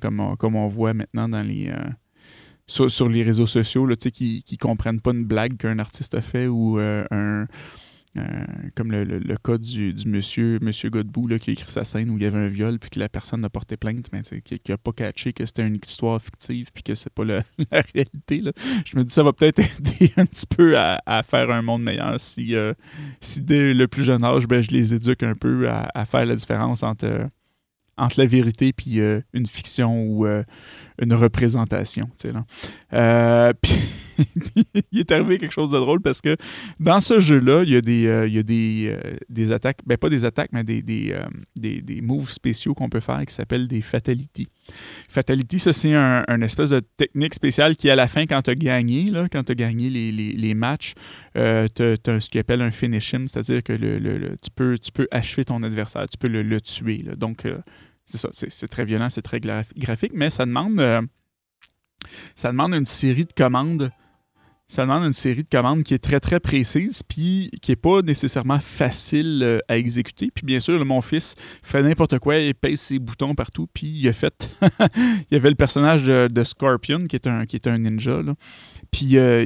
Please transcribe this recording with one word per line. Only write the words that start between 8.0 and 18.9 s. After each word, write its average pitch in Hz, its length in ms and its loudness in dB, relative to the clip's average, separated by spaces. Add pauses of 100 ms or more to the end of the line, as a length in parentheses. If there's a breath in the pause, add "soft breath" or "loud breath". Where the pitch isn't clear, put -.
euh, - 60 -8 (540)
comme 113 160 -4
le, 104 120 -2
le, 90 140 -4
le 104 200 -6
cas 117 200 -2
du, 113 340 -4
du 101 160 -6
monsieur, 110 540 -2
monsieur 110 300 -4
Godbout, 113 360 -4
là, 113 120 -2
qui 113 100 -6
a 110 40 -2
écrit - 180 -10
sa - 120 -4
scène 113 280 -4
où 110 60 -4
il 101 60 -2
y 104 40 0
avait 104 100 -2
un 104 100 -2
viol 107 300 -2
puis - 140 -14
que 107 80 -8
la 104 100 -4
personne 113 340 -8
a 104 60 -4
porté - 260 -10
plainte, 117 380 -8
mais 101 80 -8
c'est, - 200 -12
qui, - 180 -10
qui - 120 -10
a 101 60 -4
pas - 140 -6
catché 110 420 -6
que 120 140 -8
c'était 113 180 -4
une 107 180 -2
histoire 113 380 -4
fictive - 500 -10
puis - 120 -18
que 113 100 -6
c'est - 180 -8
pas 110 120 -6
le, 107 180 -2 (160)
<laughs> - 140 -4
la 165 100 2 (120)
réalité, 147 480 -4
là. 160 100 -4 (340 loud breath)
Je - 120 -4